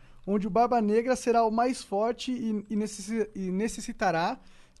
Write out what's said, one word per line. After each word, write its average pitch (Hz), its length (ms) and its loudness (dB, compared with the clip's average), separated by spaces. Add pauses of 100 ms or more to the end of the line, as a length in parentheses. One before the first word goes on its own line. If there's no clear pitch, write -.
(260)
onde 202 200 0
o 220 40 -4
Barba 240 300 4
Negra 226 360 2
será 233 280 2
o 220 60 2
mais 240 320 0
forte 233 500 -2
e, 220 380 -4
e 220 60 -2
necessi-, 208 580 -4
e 190 160 -6
necessitará 202 880 -2 (420)